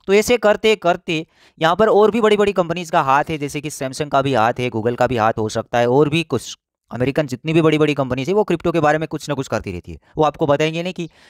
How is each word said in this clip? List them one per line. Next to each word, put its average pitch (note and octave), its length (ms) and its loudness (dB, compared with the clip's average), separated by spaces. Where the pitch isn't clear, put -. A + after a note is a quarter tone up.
तो F#3+ 60 2
ऐसे G#3+ 240 2
करते G#3+ 380 2
करते E3+ 500 -2
यहाँ D#3+ 160 2
पर A3 120 4
और G#3 240 6
भी A#3 100 0
बड़ी-बड़ी G#3 320 2
कंपनीज E3+ 360 -2
का E3+ 120 2
हाथ C#3 280 2
है, D#3+ 80 -4
जैसे C#3+ 240 -6
कि D3 80 -8
Samsung C#3+ 400 -8
का C#3 120 2
भी C#3 120 0
हाथ A#2 260 4
है, B2 120 -2
Google A2+ 240 -2
का B2 120 0
भी B2 100 -2
हाथ A2+ 200 2
हो A2 120 -2
सकता A2+ 300 -2
है A#2+ 100 2
और C#3+ 200 4
भी D#3+ 140 -2
कुछ - 340 -6
अमेरिकन C3 360 -2
जितनी C#3 260 -6
भी E3 80 4
बड़ी-बड़ी D3+ 320 2
कंपनीज C3 340 -4
है F3+ 60 -2
वो G#3 100 2
क्रिप्टो E3+ 280 -2
के E3 80 0
बारे D3+ 180 2
में D#3 100 -4
कुछ - 220 -10
ना C#3+ 60 -4
कुछ C3+ 120 -6
करती G#2+ 240 -6
रहती F2 200 -12
है। D#2 60 -16
वो D#3 60 2
आपको D3 240 -2
बताएंगे D#3 360 0
नहीं F#3 100 -8
कि E3+ 160 -10